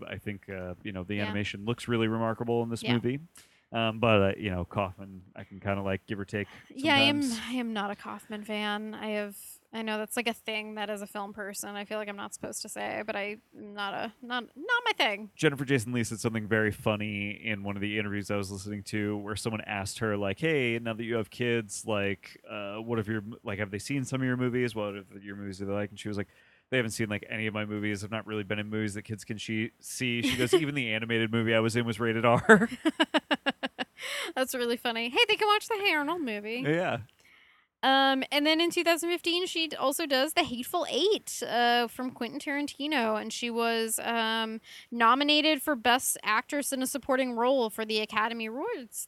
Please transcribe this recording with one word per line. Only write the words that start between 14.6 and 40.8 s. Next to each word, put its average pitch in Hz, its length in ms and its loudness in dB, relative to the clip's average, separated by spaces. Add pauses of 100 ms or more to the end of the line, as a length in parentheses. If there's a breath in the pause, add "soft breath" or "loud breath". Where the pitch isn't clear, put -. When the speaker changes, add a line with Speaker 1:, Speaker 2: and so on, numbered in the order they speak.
Speaker 2:
my 427 100 2
thing. 214 400 0
Speaker 1:
Jennifer 139 300 0
Jason 123 260 2
Leigh 120 140 2
said 110 160 -6
something 110 260 -2
very 107 240 4
funny 104 600 -2
in 104 320 -4
one 101 120 -4
of 98 60 -6
the 104 180 0
interviews 101 320 -4
I 104 60 0
was 98 140 -2
listening 101 320 -8
to, 104 340 -2
where 104 180 -6
someone 110 320 -4
asked 101 320 -6
her, 110 160 0
like, 98 240 0
"Hey, 135 400 2
now 117 140 -4
that 110 100 -6
you 117 120 -2
have 110 140 0
kids, 117 560 -2
like, 101 540 -2 (100)
uh, 104 280 -8
what 117 220 -2
have 101 100 -2
your 113 80 0
m-, 107 260 -8
like, 104 160 -4
have 101 120 -4
they 101 80 -6
seen 139 260 -2
some 131 160 -2
of 131 60 2
your 123 100 2
movies? 123 380 0
What 104 200 -2
have 98 260 -14
your 101 140 -10
movies 101 220 -8
do 98 80 -6
they 98 80 -2
like?" 104 160 -2
And 104 100 -14
she - 80 -8
was 104 100 -2
like, 101 120 -4 (400 soft breath)
"They 131 80 0
haven't 113 140 0
seen, 110 180 -2
like, 104 200 -4
any 110 180 -4
of 104 60 -2
my 107 120 -2
movies. 104 380 -2
I've 104 80 -10
not 110 140 -4
really 107 180 -4
been 104 160 -2
in 104 100 -4
movies 107 240 0
that 104 100 -6
kids 107 220 -8
can 110 120 -6
she-, 110 340 -4 (100)
see." 120 400 -2
She 180 160 0
goes, 123 160 2
Speaker 2:
<laughs> - 0 -
Speaker 1:
"Even 151 220 2
the 117 180 0
animated 113 400 2
movie 113 200 4
I 113 60 8
was 113 160 4
in 120 100 4
was 113 140 -2
rated 113 240 2
R." 190 500 8
<laughs> - 60 -10
Speaker 2:
<laughs> - 1600 -2
That's 254 180 0
really 240 240 0
funny. 233 320 -2
Hey, 277 80 0 (100)
they 427 80 4
can 427 120 4
watch 415 200 4
the 453 80 0
Hey 392 180 2
Arnold 311 280 0
movie. 220 460 -4
Speaker 1:
Yeah. 151 320 2 (840 soft breath)
Speaker 2:
Um, 269 480 6
and 294 140 2
then 320 140 4
in 339 120 4
two 349 120 0
thousand 339 260 2
fifteen, 349 360 0
she 330 220 -2
d-, - 80 -8
also 277 320 0
does 269 260 2
The 349 100 4
Hateful 254 460 -2